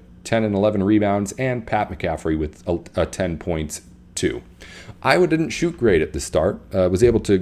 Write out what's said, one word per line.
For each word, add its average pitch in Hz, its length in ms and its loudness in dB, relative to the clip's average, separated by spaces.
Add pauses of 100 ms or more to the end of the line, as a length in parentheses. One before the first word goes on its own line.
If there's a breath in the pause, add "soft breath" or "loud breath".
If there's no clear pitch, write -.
(240)
ten 113 200 0
and 104 120 0
eleven 101 280 2
rebounds. 101 500 2
And 127 320 -4
Pat 104 240 -2
McCaffrey 80 480 -4
with 78 300 -8
a, 87 120 0 (220)
a 82 40 2
ten 87 320 -4
points, 78 440 -6 (320)
too. - 300 -4 (580 loud breath)
Iowa 165 260 4
didn't 160 220 0
shoot 165 280 -4
great 95 240 4
at 76 120 -4
the 73 80 -6
start, 90 400 0 (120)
uh, 95 160 2
was 92 140 2
able 113 180 4
to 98 200 2